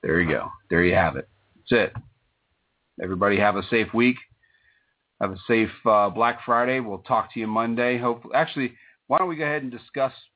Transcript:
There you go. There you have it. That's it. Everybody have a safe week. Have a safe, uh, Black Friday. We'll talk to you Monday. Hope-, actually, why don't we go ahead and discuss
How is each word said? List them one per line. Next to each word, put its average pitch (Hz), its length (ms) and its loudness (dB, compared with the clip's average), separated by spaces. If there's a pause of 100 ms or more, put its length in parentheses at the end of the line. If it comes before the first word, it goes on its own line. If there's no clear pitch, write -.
There 80 180 2
you 82 100 0
go. 57 180 -2 (220)
There 85 140 4
you 90 100 4
have 82 220 0
it. 67 120 -12 (280)
That's - 340 0
it. - 120 -14 (1000)
Everybody 95 360 0
have 101 180 2
a 98 120 -4
safe 110 240 0
week. 123 240 2 (1040)
Have 95 120 -4
a 92 140 -12
safe, 110 240 2 (140)
uh, 104 240 4
Black 113 380 0
Friday. 123 340 0
We'll 104 200 -8
talk 113 340 -2
to 117 60 -6
you 110 60 -4
Monday. 117 520 0
Hope-, 120 360 -4
actually, 139 380 -2 (360)
why 143 100 2
don't 185 100 0
we 170 80 -6
go 156 80 -4
ahead 147 180 -2
and 127 80 -8
discuss 127 420 -4 (240)